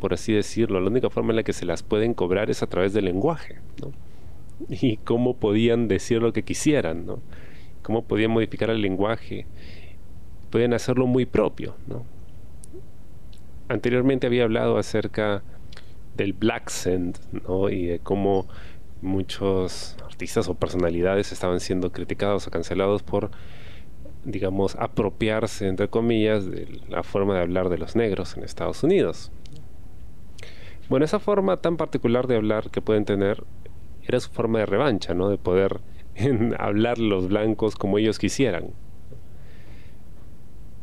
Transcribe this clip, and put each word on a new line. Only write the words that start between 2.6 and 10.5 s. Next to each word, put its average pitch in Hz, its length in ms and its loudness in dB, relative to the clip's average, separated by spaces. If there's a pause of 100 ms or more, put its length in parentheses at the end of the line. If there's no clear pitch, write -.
a 110 40 -2
través 95 260 2
del 101 120 2
lenguaje, 104 540 0 (220)
¿no? 139 120 -8 (760)
Y 117 300 0
cómo 123 360 2
podían 113 540 4
decir 110 340 2
lo 117 100 4
que 107 100 0
quisieran, 90 640 2
¿no? 95 140 -6 (640)
Cómo 110 200 0
podían 110 280 2
modificar 113 400 2
el 113 100 2
lenguaje. 101 640 0 (1040)